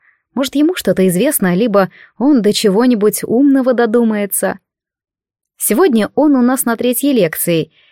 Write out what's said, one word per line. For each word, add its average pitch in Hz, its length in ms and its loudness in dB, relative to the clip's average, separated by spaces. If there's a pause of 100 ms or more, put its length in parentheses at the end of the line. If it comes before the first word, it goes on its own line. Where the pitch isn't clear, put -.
(340)
Может, 269 220 -6
ему 302 180 0
что-то 190 320 0
известно, 185 480 0
либо 196 360 0 (280)
он 254 240 2
до 208 100 2
чего-нибудь 214 720 0
умного 262 500 2
додумается. 214 840 -2 (1000)
Сегодня 226 580 0
он 294 200 2
у 254 80 2
нас 254 220 0
на 233 120 -2
третьей 247 360 -2
лекции. 170 580 -2 (220)